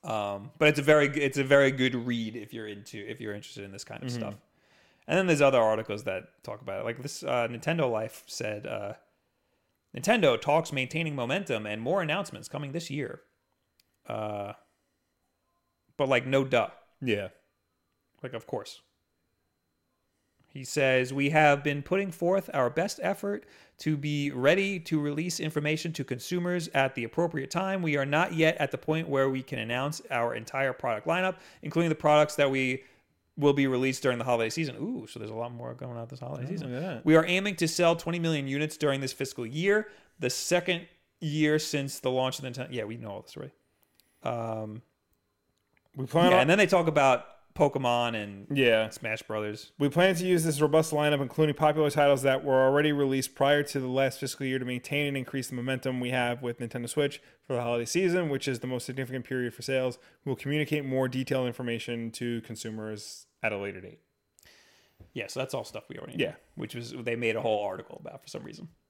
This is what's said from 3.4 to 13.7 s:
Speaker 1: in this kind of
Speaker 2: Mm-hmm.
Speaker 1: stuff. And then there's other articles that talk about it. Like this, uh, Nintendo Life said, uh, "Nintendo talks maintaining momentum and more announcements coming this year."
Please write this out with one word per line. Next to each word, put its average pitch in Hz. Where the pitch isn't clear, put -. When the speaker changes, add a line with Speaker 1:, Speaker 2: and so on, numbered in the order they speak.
Speaker 1:
in 98
this 98
kind -
of 131
Speaker 2:
Mm-hmm. 120
Speaker 1:
stuff. 107
And 165
then 190
there's 151
other 131
articles 110
that -
talk 110
about 98
it. 107
Like 117
this, -
uh, 123
Nintendo 131
Life 110
said, 107
uh, 104
"Nintendo 156
talks 160
maintaining 143
momentum 127
and 107
more 165
announcements 156
coming 143
this 165
year." 139